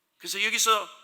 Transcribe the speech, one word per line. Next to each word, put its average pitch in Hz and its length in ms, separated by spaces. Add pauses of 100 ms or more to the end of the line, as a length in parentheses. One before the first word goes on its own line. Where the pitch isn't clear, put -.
(180)
그래서 185 260
여기서 220 460 (140)